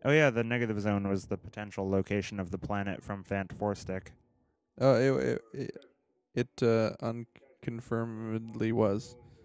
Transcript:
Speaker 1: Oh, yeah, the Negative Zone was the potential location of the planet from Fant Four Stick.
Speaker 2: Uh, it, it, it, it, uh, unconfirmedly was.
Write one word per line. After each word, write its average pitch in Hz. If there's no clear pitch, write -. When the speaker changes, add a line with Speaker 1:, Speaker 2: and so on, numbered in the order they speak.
Speaker 1:
Oh, 131
yeah, 151
the 117
Negative 113
Zone 101
was 98
the 101
potential 101
location 98
of 90
the 95
planet 101
from 98
Fant 98
Four 104
Stick. 92
Speaker 2:
Uh, 131
it, 127
it, 131
it, -
it, -
uh, 113
unconfirmedly 113
was. 110